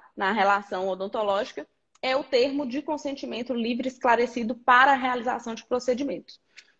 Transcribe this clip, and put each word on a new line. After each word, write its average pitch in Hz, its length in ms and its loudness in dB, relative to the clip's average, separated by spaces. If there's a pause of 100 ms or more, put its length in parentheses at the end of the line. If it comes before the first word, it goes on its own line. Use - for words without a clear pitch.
(160)
na 196 160 0
relação 202 560 0
odontológica 202 760 -4 (360)
é 262 140 0
o 294 80 -2
termo 277 420 2
de 254 160 -6
consentimento 240 720 -6
livre 240 340 -2
e 262 40 -10
esclarecido 240 640 0
para 262 380 6
a 269 40 4
realização 247 580 -4
de 220 100 -16
procedimentos. 247 760 -4 (400)